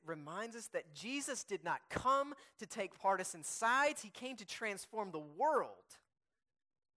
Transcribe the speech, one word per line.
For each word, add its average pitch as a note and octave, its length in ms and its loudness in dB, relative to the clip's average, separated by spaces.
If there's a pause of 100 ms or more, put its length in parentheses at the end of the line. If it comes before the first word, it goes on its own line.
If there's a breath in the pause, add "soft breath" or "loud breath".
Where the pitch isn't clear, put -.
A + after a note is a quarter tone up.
reminds E3+ 500 -6
us A3 120 -10
that D#3+ 260 -6
Jesus C4 480 -4
did F3 220 -6
not D#3 240 0
come C#4 460 4 (240 loud breath)
to G#3+ 80 -10
take F#3+ 320 -6
partisan F#3 440 2
sides. C4+ 600 2
He G#3 80 -12
came B3+ 260 -8
to G#3 80 -12
transform G#3 680 -4
the D#3+ 80 -4
world. D3+ 800 0 (1000)